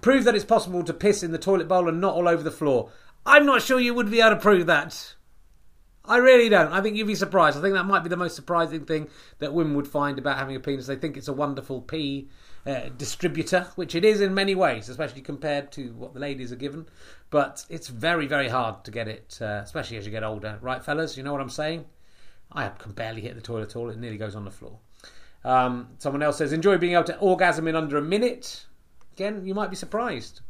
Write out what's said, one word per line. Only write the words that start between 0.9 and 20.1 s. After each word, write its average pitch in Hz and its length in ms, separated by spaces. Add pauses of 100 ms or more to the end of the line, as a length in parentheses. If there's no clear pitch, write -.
piss 202 300
in 165 80
the 160 60
toilet 180 280
bowl 180 220
and 165 120
not 190 140
all 175 140
over 165 160
the 151 80
floor." 131 400 (320)
I'm 294 220
not 254 160
sure 254 180
you 240 140
would 226 180
be 226 80
able 220 100
to 208 60
prove 190 300
that. - 500 (920)
I 226 100
really 247 300
don't. 170 240
I 190 80
think 208 160
you'd 214 100
be 208 100
surprised. 160 420
I - 20
think 196 140
that 180 100
might 190 200
be 170 40
the 175 80
most 175 200
surprising 160 480
thing 151 240 (320)
that 143 120
women 156 220
would 143 140
find 143 300
about 131 200
having 135 160
a 131 60
penis. 131 260
They 135 100
think 143 200
it's 113 100
a 143 60
wonderful 135 480
pee, 139 480 (360)
uh, 131 320
distributor, 165 760
which 170 200
it 170 100
is 214 160
in 196 120
many 196 220
ways, 127 340
especially 131 340
compared 143 500
to 123 220
what 117 200
the 135 60
ladies 135 320
are 123 40
given. 143 300 (440)
But - 380
it's - 200
very, 147 400
very 139 200
hard 113 360
to 107 80
get 113 160
it, - 340
uh, 104 220
especially 117 320
as 104 100
you 104 60